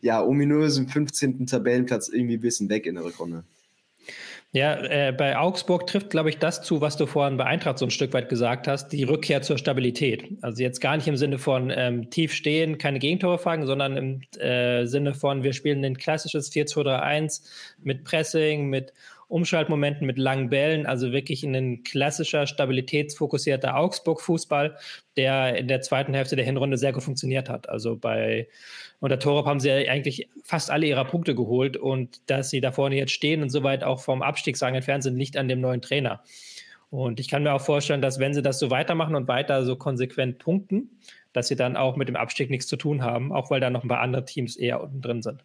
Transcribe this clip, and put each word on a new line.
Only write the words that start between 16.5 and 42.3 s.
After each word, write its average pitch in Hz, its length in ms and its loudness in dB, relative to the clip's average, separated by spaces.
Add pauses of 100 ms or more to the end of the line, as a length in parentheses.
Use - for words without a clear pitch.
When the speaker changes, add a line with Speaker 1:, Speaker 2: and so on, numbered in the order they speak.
Speaker 2:
zwei 151 160 0
drei 135 160 2
eins 151 500 -2 (320)
mit 135 220 -4
Pressing, 151 680 2
mit 135 240 -2 (340)
Umschaltmomenten, 151 800 0
mit 131 140 -2
langen 131 320 2
Bällen, 147 340 2
also 127 260 0
wirklich 135 300 -2
ein 131 420 -2
klassischer, 147 600 0
stabilitätsfokussierter 135 1300 0
Augsburg-Fußball, 156 1000 0 (400)
der 131 380 2
in 123 120 0
der 127 140 2
zweiten 139 320 0
Hälfte 135 220 0
der 131 100 2
Hinrunde 135 320 0
sehr 135 160 2
gut 135 80 -4
funktioniert 131 480 -2
hat. 123 180 -6
Also 113 280 -4
bei, 110 520 -2 (520)
unter 131 180 2
Torup 143 300 2
haben 143 120 2
sie 139 100 4
ja 135 220 4
eigentlich 135 360 -2 (160)
fast - 260 -2
alle 151 160 2
ihrer 135 200 2
Punkte 165 280 0
geholt 123 440 2
und 131 500 -4
dass 135 240 0
sie 135 100 0
da 131 100 0
vorne 139 240 0
jetzt 135 180 0
stehen 151 280 0
und 139 80 0
so 135 140 0
weit 135 200 0
auch 131 180 -2
vom 131 200 -2
Abstiegsrang 135 540 -2
entfernt 139 260 -2
sind, 127 160 -2
liegt 135 180 -4
an 135 120 0
dem 127 140 0
neuen 127 200 0
Trainer. 131 400 -2 (680)
Und 127 280 -4
ich 127 80 -6
kann 143 140 0
mir 147 120 4
auch 139 80 2
vorstellen, 143 420 2
dass 135 160 0
wenn 139 160 2
sie 143 80 0
das 135 160 0
so 143 100 2
weitermachen 156 460 2
und 127 120 0
weiter 131 380 2
so 127 120 0
konsequent 127 600 -2
punkten, 196 540 -2 (400)
dass 123 160 -2
sie 139 80 0
dann 127 200 0
auch 131 200 0
mit 139 120 -2
dem 127 100 -4
Abstieg 127 340 -2